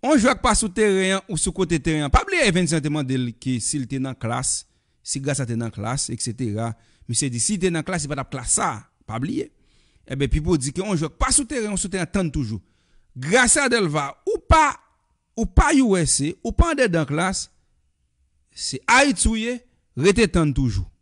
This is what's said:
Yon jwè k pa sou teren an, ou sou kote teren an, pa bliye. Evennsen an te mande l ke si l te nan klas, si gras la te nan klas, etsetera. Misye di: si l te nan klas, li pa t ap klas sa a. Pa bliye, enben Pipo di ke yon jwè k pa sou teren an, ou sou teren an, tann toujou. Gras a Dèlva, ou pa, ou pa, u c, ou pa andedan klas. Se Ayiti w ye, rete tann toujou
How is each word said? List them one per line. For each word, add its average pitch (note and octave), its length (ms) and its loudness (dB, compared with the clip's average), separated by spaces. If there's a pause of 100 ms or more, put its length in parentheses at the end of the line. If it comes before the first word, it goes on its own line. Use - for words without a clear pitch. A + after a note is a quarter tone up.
Yon C#4+ 160 4
jwè A#3+ 160 4
k - 60 -14
pa B3 100 4
sou A3 160 0
teren F#3+ 480 2
an, F#3+ 140 -6
ou D#3+ 80 -4
sou - 160 -4
kote E3+ 260 0
teren D#3 240 0
an, C#3 80 -2
pa - 140 6
bliye. E4+ 180 2
Evennsen F3 320 2
an C#3+ 60 -2
te D3 100 -2
mande C3+ 240 -2
l B2 140 -2 (100)
ke C3 220 -2
si - 180 -4
l A#2+ 80 -8
te C3+ 120 -6
nan C3 180 -6
klas, A#2+ 400 -4 (460)
si - 180 -6
gras C3+ 180 -2
la B2 80 -4
te A#2 80 -2
nan A#2 160 -4
klas, A2+ 400 -4
etsetera. A2+ 640 -6 (340)
Misye B2+ 200 -2
di: A#2+ 120 -4
si G#3 160 -2
l E3 40 -4
te F#3 120 0
nan D#3 120 -4
klas, E3+ 200 -6
li C3+ 60 -8
pa D3 60 -6
t C3+ 60 -6
ap - 100 -12
klas B2+ 240 -4
sa - 140 0
a. D3+ 80 -8 (260)
Pa A2 160 -8
bliye, G#3 300 -4 (580)
enben C#3 220 -2
Pipo D#3+ 260 2
di C3+ 160 -4
ke F3 80 -6
yon G3 160 0
jwè D3+ 160 -2
k - 80 -20
pa C4 120 2
sou C#4+ 160 2
teren A#3 200 -4
an, G3 80 -4
ou - 40 -4
sou F3+ 100 -6
teren F#3 160 -4
an, - 40 -16
tann F3+ 220 -2
toujou. A2+ 280 -4 (540)
Gras F#3+ 460 2
a C#4 100 0
Dèlva, D#3 380 0 (160)
ou G#4+ 240 -2
pa, D#4 240 6 (640)
ou A3 80 0
pa, D4 320 4
u B3 160 6 (160)
c, C#3+ 320 0
ou A3+ 140 -4
pa E4 180 4
andedan F#3 340 2
klas. F3+ 400 -4 (1080)
Se - 240 -8 (100)
Ayiti B3 400 4
w A3+ 80 0
ye, A#3 180 -4 (440)
rete F#3+ 320 4
tann D#3 240 2
toujou A#2+ 300 0 (160)